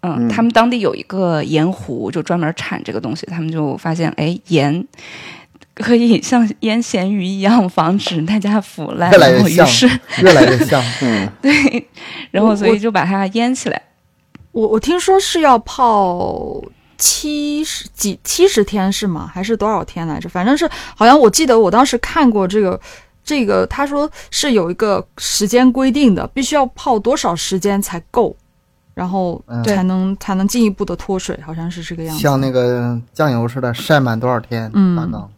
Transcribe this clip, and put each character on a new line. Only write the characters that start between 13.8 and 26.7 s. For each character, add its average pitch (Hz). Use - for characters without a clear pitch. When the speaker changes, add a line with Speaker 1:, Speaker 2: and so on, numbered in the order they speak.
Speaker 4:
我， 220
我， 220
我 220
听 349
说 381
是 370
要 269
泡 202
七 294
十 -
几， 196
七 -
十 226
天 196
是 208
吗？ 165
还 185
是 220
多 208
少 202
天 170
来 151
着？ 170
反 180
正 262
是， 320
好 214
像 269
我 247
记 311
得 233
我 214
当 240
时 262
看 285
过 208
这 202
个， 185
这 285
个 190
他 285
说 285
是 285
有 175
一 180
个 208
时 -
间 247
规 262
定 247
的， -
必 277
须 262
要 285
泡 247